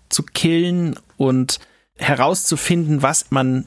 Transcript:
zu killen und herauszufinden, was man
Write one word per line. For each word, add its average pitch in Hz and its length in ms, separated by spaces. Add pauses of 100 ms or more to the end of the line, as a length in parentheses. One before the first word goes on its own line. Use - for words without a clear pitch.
zu - 160
killen 170 760 (180)
und 131 440 (360)
herauszufinden, 151 1080
was 139 280
man 131 360